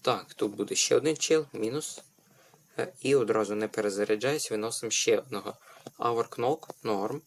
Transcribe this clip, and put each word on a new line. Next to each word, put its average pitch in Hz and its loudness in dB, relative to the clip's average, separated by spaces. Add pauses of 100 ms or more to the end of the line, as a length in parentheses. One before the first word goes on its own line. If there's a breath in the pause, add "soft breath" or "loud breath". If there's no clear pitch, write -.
Так, - -2
тут 104 -4
буде 104 -4
ще - 4
один 147 2
чел, 156 2
мінус. 123 -6 (760 soft breath)
Е, - -4
і 135 4
одразу 107 2
не 107 0
перезаряджаясь, 104 0
виносимо 110 -4
ще 104 4
одного. 101 -8 (460 loud breath)
Our 117 0
knock, 131 -2 (140)
норм. 110 -2